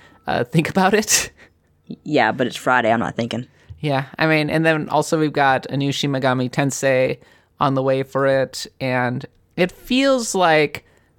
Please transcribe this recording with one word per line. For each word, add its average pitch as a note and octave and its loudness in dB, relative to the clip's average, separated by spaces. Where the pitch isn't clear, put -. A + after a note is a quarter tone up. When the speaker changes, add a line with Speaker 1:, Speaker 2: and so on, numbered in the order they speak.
Speaker 1:
uh, - -2
think - 0
about F#3+ 2
it. - 0
<laughs> - -20
Speaker 2:
Yeah, B2+ 2
but B2 -2
it's - -8
Friday. B2 0
I'm A2+ 2
not - -4
thinking. A#2 -4
Speaker 1:
Yeah, C#3 -2
I D#3 2
mean, D3+ 2
and D#3+ 0
then D#3 0
also D#3 0
we've D3+ 0
got C3+ 2
a - -8
new C#3 -2
Shin C#3+ -2
Megami C3 0
Tensei C3 0
on C#3 0
the C3 0
way C3+ 0
for C3+ -2
it, C3+ 0
and B2+ -2
it F3+ 2
feels C4 0
like D#3 2